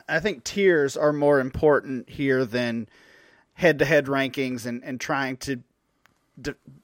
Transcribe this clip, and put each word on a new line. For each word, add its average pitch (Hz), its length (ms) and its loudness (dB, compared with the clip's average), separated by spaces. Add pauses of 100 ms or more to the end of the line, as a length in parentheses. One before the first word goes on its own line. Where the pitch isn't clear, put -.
I 156 120 0
think 160 240 -4
tiers 170 540 2
are 151 160 2
more 147 260 4
important 131 720 0
here 131 360 0
than 117 440 -4 (640)
head-to-head 147 520 2
rankings 131 600 -4
and, 120 180 -8
and 135 160 -12
trying 135 380 -4
to 131 240 -8 (800)
de-, 135 160 -10 (280)